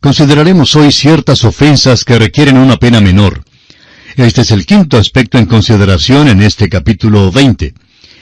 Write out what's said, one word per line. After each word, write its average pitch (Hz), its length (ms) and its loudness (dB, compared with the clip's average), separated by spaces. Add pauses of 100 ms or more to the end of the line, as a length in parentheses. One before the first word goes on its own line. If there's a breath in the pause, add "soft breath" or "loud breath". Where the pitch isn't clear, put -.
consideraremos 151 720 0
hoy 147 160 2
ciertas 143 540 0
ofensas 131 580 0
que 117 160 0
requieren 135 380 0
una 127 200 2
pena 117 220 2
menor. 95 460 0 (720 loud breath)
Este 123 240 0
es 117 100 -2
el 98 140 -2
quinto 180 320 0
aspecto 127 400 -2
en 110 80 2
consideración 104 800 0
en 101 140 2
este 104 260 0
capítulo 101 640 -2
veinte. 117 420 -2 (480 soft breath)